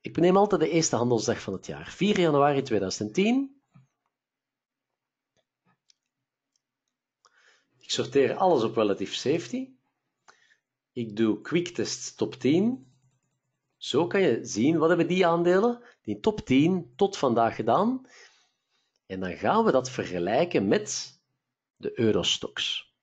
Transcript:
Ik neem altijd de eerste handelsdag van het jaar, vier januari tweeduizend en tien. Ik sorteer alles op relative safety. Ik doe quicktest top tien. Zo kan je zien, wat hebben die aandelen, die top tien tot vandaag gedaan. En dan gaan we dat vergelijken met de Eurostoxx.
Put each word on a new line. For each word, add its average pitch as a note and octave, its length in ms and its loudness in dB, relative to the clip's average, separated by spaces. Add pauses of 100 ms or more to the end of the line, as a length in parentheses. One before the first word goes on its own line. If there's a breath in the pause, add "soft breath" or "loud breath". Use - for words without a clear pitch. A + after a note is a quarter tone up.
Ik - 160 -10
neem F3+ 200 4
altijd G3 240 4
de D3 100 0
eerste D#3+ 260 0
handelsdag A#2 440 0
van G#2 120 -8
het F#2 140 -10
jaar, D#2 220 -12
vier F#3+ 320 0
januari C#3+ 420 2
tweeduizend G#2 460 -4
en - 60 -12
tien. B3 460 0 (4000 soft breath)
Ik - 120 -16
sorteer B2 440 0
alles E3+ 280 2
op A2 140 -2
relative G2 380 -2
safety. B3 600 -4 (1160 soft breath)
Ik A2 240 -8
doe A2 240 2
quicktest - 760 -6
top - 180 -4
tien. G3 580 0 (840)
Zo D#3+ 300 -2
kan G3 140 0
je C#3 240 2
zien, C3 340 0
wat D#3 100 2
hebben E3 200 2
die F3+ 180 2
aandelen, F3+ 560 2 (200 loud breath)
die G#2 180 -6
top G#3+ 200 0
tien D#3+ 560 2
tot G3 200 0
vandaag A#2 380 2
gedaan. G3 520 0 (1000 loud breath)
En F#2 140 -10
dan F2+ 160 -6
gaan B2+ 280 0
we G3+ 80 2
dat B2+ 180 0
vergelijken G2+ 800 -2
met - 520 -4 (560)
de - 220 -10
Eurostoxx. - 960 -2 (100)